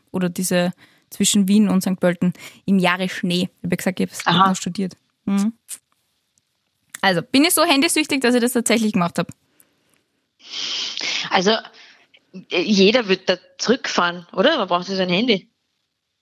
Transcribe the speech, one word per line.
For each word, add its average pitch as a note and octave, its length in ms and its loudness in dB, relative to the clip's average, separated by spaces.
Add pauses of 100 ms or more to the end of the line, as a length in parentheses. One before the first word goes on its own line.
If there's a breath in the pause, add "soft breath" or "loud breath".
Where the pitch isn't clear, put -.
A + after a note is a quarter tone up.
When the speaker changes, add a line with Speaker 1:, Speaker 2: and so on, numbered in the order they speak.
(120)
Speaker 1:
Oder F3+ 180 -2
diese F3+ 420 -2 (380 soft breath)
zwischen G3+ 400 0
Wien G#3 180 4
und F#3 160 2
Sankt F#3 160 -2
Pölten F3+ 320 0 (340 loud breath)
im G3 140 2
Jahre F3+ 300 0
Schnee. F3+ 480 -2
Ich - 80 -18
hab F3 60 -2
ja F3+ 40 2
gesagt, - 240 -4
ich F#3+ 100 0
hab's - 160 -12
Speaker 2:
Aha. F3+ 220 2
Speaker 1:
noch F#3+ 80 2
studiert. F#3 380 -6 (320)
Mhm. G3+ 260 0 (1500)
Also, F#3+ 200 2
bin C#4 220 2
ich F4 100 2
so D#4+ 120 2
handysüchtig, D4+ 560 0
dass A#3+ 140 2
ich B3 40 4
das A#3+ 140 0
tatsächlich A3 400 0
gemacht F3 260 -2
hab? E3+ 80 -4 (2000 loud breath)
Speaker 2:
Also, G3 220 2 (1000 soft breath)
äh, F3 100 0
jeder G3+ 460 2
wird F#3 220 -2
da F3+ 80 0 (200)
zurückfahren, F3 760 -2
oder? C#4 240 2
Man G3+ 100 -2
braucht F3+ 220 -2
ja G3 60 -4
sein F#3 140 -2
Handy. G3 400 0 (720)